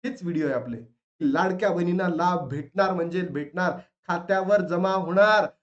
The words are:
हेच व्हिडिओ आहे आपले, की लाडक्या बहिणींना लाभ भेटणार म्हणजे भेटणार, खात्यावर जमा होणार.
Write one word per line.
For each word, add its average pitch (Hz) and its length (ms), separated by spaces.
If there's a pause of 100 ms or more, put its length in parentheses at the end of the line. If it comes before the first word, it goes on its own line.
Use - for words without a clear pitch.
हेच - 180
व्हिडिओ 160 220
आहे 135 100
आपले, 120 220
की - 560
लाडक्या 185 360
बहिणींना 175 380
लाभ 170 420
भेटणार 185 440
म्हणजे 170 280
भेटणार, 160 500 (360)
खात्यावर 190 540
जमा 175 300
होणार. 190 540 (180)